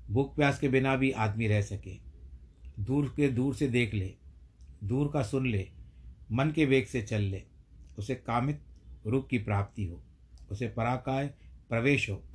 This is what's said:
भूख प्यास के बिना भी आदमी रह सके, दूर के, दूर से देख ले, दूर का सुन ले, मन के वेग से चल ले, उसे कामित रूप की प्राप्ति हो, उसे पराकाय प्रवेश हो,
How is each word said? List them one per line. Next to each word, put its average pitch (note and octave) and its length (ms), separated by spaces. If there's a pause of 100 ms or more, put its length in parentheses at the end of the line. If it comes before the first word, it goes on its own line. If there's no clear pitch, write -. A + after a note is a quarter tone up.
(100)
भूख B2 260
प्यास C#3+ 220
के C#3+ 100
बिना C3 280
भी C3+ 140
आदमी A2 360
रह G#2 160
सके, F#2+ 360 (840)
दूर C3 360
के, D3 120
दूर B2+ 260
से C#3 140
देख A#2 260
ले, F#2+ 200 (680)
दूर C3+ 280
का D3 100
सुन C3 240
ले, G2+ 240 (600)
मन C3+ 180
के D#3 140
वेग C3 220
से A#2+ 160
चल G#2+ 180
ले, F#2+ 220 (560)
उसे G#2+ 160
कामित B2 480 (440)
रूप C3 240
की B2 80
प्राप्ति G#2 480
हो, E2 180 (460)
उसे G#2+ 180
पराकाय B2+ 580 (420)
प्रवेश A#2 420
हो, G2 120 (120)